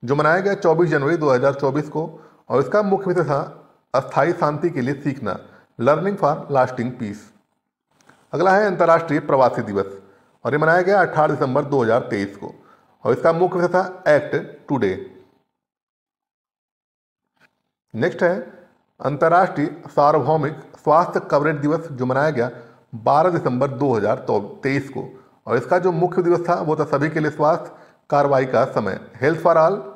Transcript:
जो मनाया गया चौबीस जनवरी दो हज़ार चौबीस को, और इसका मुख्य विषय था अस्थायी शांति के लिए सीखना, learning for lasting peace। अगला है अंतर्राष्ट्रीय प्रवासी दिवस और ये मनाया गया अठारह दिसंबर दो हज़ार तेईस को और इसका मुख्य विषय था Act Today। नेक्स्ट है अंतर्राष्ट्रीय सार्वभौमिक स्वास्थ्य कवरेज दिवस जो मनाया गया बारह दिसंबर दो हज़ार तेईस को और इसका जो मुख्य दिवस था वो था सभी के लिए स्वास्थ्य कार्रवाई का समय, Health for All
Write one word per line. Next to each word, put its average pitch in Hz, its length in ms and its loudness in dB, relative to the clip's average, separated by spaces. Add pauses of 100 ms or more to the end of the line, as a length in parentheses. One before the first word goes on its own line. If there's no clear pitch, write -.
जो 131 120 0
मनाया 156 240 2
गया 196 160 0
चौबीस 170 340 2
जनवरी 151 280 0
दो 151 120 0
हज़ार 131 240 2
चौबीस 143 360 -2
को, 160 180 -6 (420)
और 127 100 2
इसका 139 240 0
मुख्य 196 240 0
विषय 175 160 0
था 139 160 -2 (540)
अस्थायी 139 400 0
शांति 151 360 -2
के 139 120 -6
लिए 127 120 -2
सीखना, 127 440 -6 (420)
learning 156 380 0
for 151 180 2 (160)
lasting 123 480 0
peace। 104 240 -10 (1080)
अगला 175 180 2
है 202 140 4
अंतर्राष्ट्रीय 165 560 2
प्रवासी 135 400 2
दिवस 98 240 -2 (600)
और 123 80 -2
ये 147 40 0
मनाया 160 240 4
गया 190 200 2
अठारह 151 340 2
दिसंबर 143 300 -2
दो 139 180 0
हज़ार 113 260 2
तेईस 101 280 -4
को - 160 -14 (500)
और 113 100 2
इसका - 200 0
मुख्य 180 260 0
विषय 175 140 0
था 185 360 -2
Act 147 260 2 (360)
Today। 107 240 0 (3000)
नेक्स्ट 127 300 -2
है 180 120 2 (640)
अंतर्राष्ट्रीय 165 680 0 (280)
सार्वभौमिक 151 680 2 (220)
स्वास्थ्य 165 360 2 (120)
कवरेज 151 260 2
दिवस 147 340 -2
जो 127 140 -6
मनाया 131 240 0
गया 123 200 -2 (540)
बारह 143 260 4
दिसंबर 139 380 -2
दो 131 280 0
हज़ार 107 300 0 (380)
तेईस 139 260 -2
को - 180 -10 (400)
और 113 100 0
इसका 175 220 0
जो 180 120 0
मुख्य 170 320 0
दिवस 170 260 0
था 175 120 2
वो 156 140 -2
था 151 100 -2
सभी 143 240 -2
के 160 100 -4
लिए 151 120 -2
स्वास्थ्य 156 400 0 (380)
कार्रवाई 143 360 2
का 120 200 2
समय, 113 340 -4 (220)
Health 160 200 0
for 170 160 4
All 170 200 4 (180)